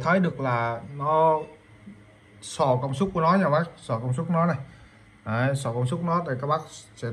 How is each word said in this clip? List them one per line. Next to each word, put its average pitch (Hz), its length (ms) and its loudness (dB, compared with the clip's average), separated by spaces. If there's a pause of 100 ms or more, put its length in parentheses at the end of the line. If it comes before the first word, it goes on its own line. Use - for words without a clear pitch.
thấy 175 160 4
được 165 200 0
là 117 420 -2 (160)
nó 156 420 4 (1000)
sò 131 400 0
công 139 120 -2
suất 190 200 0
của 175 80 0
nó 165 120 6
nha 185 160 4
bác, 156 140 4 (140)
sò 113 220 -4
công 127 140 -2
suất 165 160 -4
nó 170 160 2
này. 156 120 0 (680)
Đấy, 123 300 0
sò 127 180 -4
công 123 140 0
suất 170 160 -2
nó 170 240 0
thì 135 140 -2
các 147 60 -6
bác 156 140 0 (340)
sẽ 123 180 -8